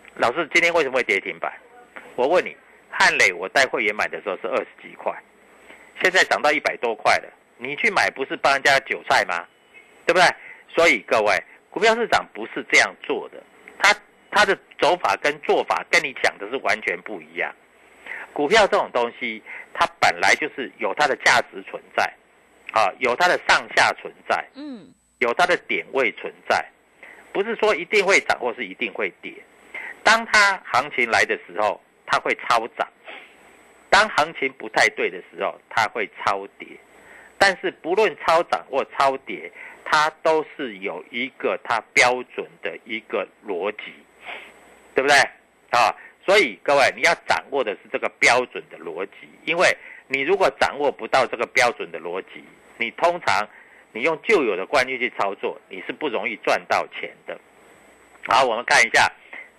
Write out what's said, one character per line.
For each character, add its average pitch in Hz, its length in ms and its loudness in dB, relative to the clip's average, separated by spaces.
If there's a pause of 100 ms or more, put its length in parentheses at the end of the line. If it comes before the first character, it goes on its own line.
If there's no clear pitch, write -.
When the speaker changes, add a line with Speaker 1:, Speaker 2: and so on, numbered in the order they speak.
(140)
Speaker 1:
老 120 180 0
师 151 200 -4
今 170 100 2
天 170 120 2
为 170 80 4
什 135 80 -2
么 131 60 -2
会 120 60 2
跌 101 160 0
停 85 220 -8
板？ 78 120 -6 (640)
我 127 140 0
问 160 160 2
你， 80 120 -14 (320)
汉 180 300 2
磊 107 140 4
我 90 160 -8
带 135 180 2
会 131 160 -4
员 104 100 0
买 104 140 -2
的 82 160 -10
时 107 60 -8
候 92 80 -4
是 - 100 -10
二 92 120 -4
十 92 80 -6 (140)
几 85 140 -20
块， 85 180 -6 (880)
现 185 100 2
在 180 120 4
涨 104 180 0
到 147 120 2
一 151 80 0
百 95 160 -4
多 117 180 -4
块 101 220 2
了， - 120 -6 (280)
你 131 180 -10
去 220 160 -2
买 120 200 0
不 175 160 -6
是 160 100 -10
帮 - 160 2
人 135 100 0
家 139 180 4
韭 92 280 -8
菜 120 160 2
吗？ 87 200 -6 (600)
对 175 60 2
不 180 80 4
对？ 165 80 6 (400)
所 165 180 2
以 127 140 2
各 117 220 0
位， 104 100 4 (360)
股 - 120 -8
票 220 160 4
市 233 100 -2
场 107 260 0
不 110 140 -12
是 123 240 -10
这 147 80 4
样 104 240 2
做 117 280 -6
的， - 120 -20 (380)
它， 202 120 4 (380)
它 208 140 4
的 190 120 2 (220)
走 165 200 4
法 101 180 0
跟 147 240 -2
做 139 240 2
法 82 260 -2
跟 170 100 2
你 139 220 -8
讲 82 160 0
的 101 100 -10
是 127 100 -6
完 104 240 -2
全 90 200 -4
不 101 180 -12
一 - 180 -16
样。 76 140 -6 (800)
股 147 140 -2
票 208 220 4
这 202 80 0
种 135 160 -2
东 117 260 -2
西， 110 240 -8 (300)
它 - 120 0 (140)
本 87 220 2
来 98 160 4
就 151 140 -4
是 127 280 -8
有 98 160 -2
它 147 140 0
的 123 80 0
价 131 240 4 (100)
值 95 180 -16
存 - 140 -14 (140)
在， 104 80 2 (680)
啊， 104 260 2
有 123 160 0
它 180 140 2
的 143 200 2
上 156 160 4 (120)
下 120 160 4
存 - 200 -10 (160)
在， 87 160 0 (100)
Speaker 2:
嗯， 254 380 -16 (260)
Speaker 1:
有 120 160 0
它 - 120 2
的 170 100 2
点 - 360 -6
位 127 200 0
存 - 200 -12 (160)
在， 98 160 2 (680)
不 196 100 -2
是 220 140 -4
说 214 180 2
一 165 100 -6
定 202 200 2
会 180 160 4
涨 - 200 -2
或 120 140 -4
是 113 120 -10
一 95 80 -14
定 107 180 -8
会 101 180 -6 (120)
跌。 - 100 -14 (720)
当 226 240 4
它 202 380 4
行 139 260 -2
情 120 180 0
来 107 160 4
的 107 220 -4
时 90 140 -8
候， 104 200 0 (240)
它 143 140 0
会 127 160 -2
超 117 320 0 (100)
涨； - 100 -4 (1000)
当 202 220 4
行 156 240 0
情 - 200 -4
不 110 140 -14
太 120 220 2
对 120 180 -4
的 90 100 -10 (120)
时 87 120 -8
候， 85 160 -4 (120)
它 110 160 0
会 101 320 -6
超 101 280 -2 (120)
跌。 - 100 -18 (680)
但 190 220 4
是 175 100 -4
不 - 240 -4
论 196 220 2 (100)
超 170 180 4
涨 87 240 -4
或 131 160 -2 (120)
超 139 220 2
跌， 95 320 -12 (340)
它 156 260 2 (120)
都 160 220 2 (120)
是 113 220 -8
有 98 320 -10
一 123 180 -6 (100)
个 104 240 -2
它 117 180 -2 (120)
标 127 280 2 (140)
准 92 100 -6 (180)
的 85 220 -8
一 110 160 -8
个 101 260 -6 (200)
逻 95 260 -4
辑， - 200 -14 (1040)
对 135 80 2
不 139 60 0
对？ 143 80 6 (540)
啊， 117 240 4 (300)
所 196 140 4
以 131 240 0
各 143 140 2
位， 117 200 6
你 123 60 -10
要 165 120 4 (120)
掌 82 240 0
握 135 120 0
的 104 100 -4
是 - 80 -10 (120)
这 131 60 -4
个 110 100 -4 (100)
标 127 280 4
准 87 240 -10
的 - 80 -20
逻 85 280 -8
辑， - 220 -20 (160)
因 160 120 -4
为 160 200 4 (300)
你 135 140 -4
如 165 160 0
果 185 120 4 (100)
掌 107 200 0
握 143 120 0
不 113 160 -8
到 127 200 2
这 117 100 -8
个 117 100 -2
标 123 260 2
准 87 180 -10
的 80 100 -12
逻 87 220 -8
辑， - 220 -18 (340)
你 117 140 -6
通 175 340 0
常 104 200 0 (460)
你 117 100 -10
用 156 200 0
旧 196 200 2
有 107 140 0
的 - 80 -4
惯 127 220 0
例 131 120 -8
去 117 200 -4
操 101 160 -2
作， - 340 -8
你 95 180 -14
是 90 60 -8
不 151 160 -6
容 107 200 -4
易 107 80 -8
赚 98 300 -2
到 90 220 0
钱 - 260 -14 (120)
的。 87 120 -12 (880)
好， 127 160 6
我 120 120 0
们 120 80 -6
看 139 220 4
一 - 40 -4
下 123 200 4 (480)